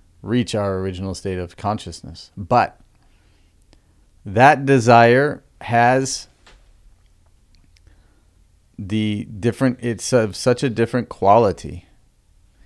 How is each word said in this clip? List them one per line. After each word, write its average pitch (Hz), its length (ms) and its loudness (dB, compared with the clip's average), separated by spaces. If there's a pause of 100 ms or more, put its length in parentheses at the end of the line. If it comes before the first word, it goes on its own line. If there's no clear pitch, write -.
(220)
reach 113 320 -4
our 98 240 -4
original 95 360 -8
state 92 240 -8
of 87 180 -10
consciousness. - 800 -10
But 101 440 -2 (1400)
that 135 420 4
desire 123 760 4 (200)
has 127 640 0 (2500)
the 104 460 -4
different, 117 580 -2
it's 117 300 -6
of 110 240 0
such - 260 0
a 135 80 -2
different 113 400 -2
quality. 95 760 2 (800)